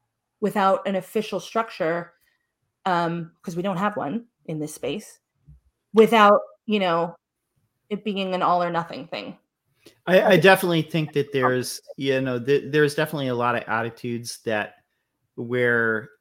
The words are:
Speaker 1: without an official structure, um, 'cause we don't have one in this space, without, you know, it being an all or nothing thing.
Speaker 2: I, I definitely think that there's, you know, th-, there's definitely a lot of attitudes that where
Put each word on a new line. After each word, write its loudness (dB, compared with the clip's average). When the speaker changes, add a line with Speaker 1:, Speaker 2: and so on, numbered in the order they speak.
Speaker 1:
without 0
an -2
official -6
structure, -6
um, -2
'cause -10
we -4
don't -2
have -2
one -6
in -8
this -8
space, -10
without, 6
you 0
know, 0
it -6
being -4
an -2
all 2
or -2
nothing -6
thing. -12
Speaker 2:
I, 6
I 8
definitely 6
think -4
that -2
there's, 0
you 0
know, -2
th-, 0
there's 2
definitely -2
a -2
lot 0
of -4
attitudes -6
that -4
where 0